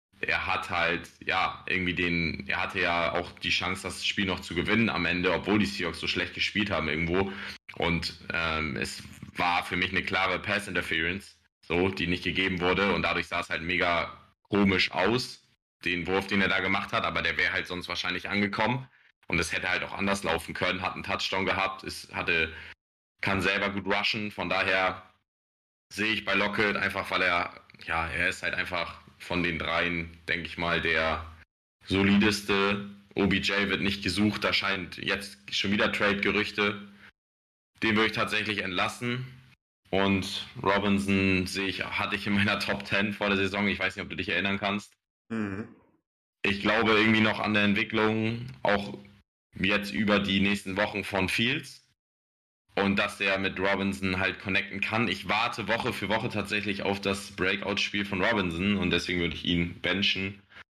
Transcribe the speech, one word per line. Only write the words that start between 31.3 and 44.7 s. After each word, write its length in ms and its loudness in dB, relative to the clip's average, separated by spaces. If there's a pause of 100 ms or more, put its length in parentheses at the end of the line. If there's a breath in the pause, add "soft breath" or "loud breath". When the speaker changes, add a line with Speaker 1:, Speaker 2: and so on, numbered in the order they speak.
Speaker 1:
solideste. 1040 4 (240)
O 140 4
B 80 4
J 320 0
wird 140 0
nicht 200 -2
gesucht, 400 2
da 100 2
scheint 440 -2
jetzt 420 -4 (160)
schon 160 0
wieder 220 4
Trade-Gerüchte. 960 2 (960 loud breath)
Den 120 4
würde 120 4
ich 40 -2
tatsächlich 460 0
entlassen. 680 -2 (640)
Und 580 2 (140)
Robinson 840 4
sehe 220 -2
ich, 160 -4
hatte 320 -4
ich 100 -4
in 80 2
meiner 240 2
Top 260 -2
ten 280 0
vor 160 0
der 80 4
Saison. 320 2
Ich 100 0
weiß 160 -2
nicht, 80 -6
ob 80 -8
du 60 -8
dich 120 -4
erinnern 300 0
kannst. 340 -2 (360)